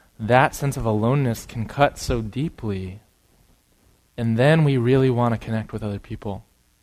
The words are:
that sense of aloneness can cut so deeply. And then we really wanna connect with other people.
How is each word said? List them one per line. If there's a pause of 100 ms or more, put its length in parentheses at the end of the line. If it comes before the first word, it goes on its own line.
(200)
that
sense
of
aloneness
can
cut
so
deeply. (1160)
And
then
we
really
wanna
connect
with
other
people. (380)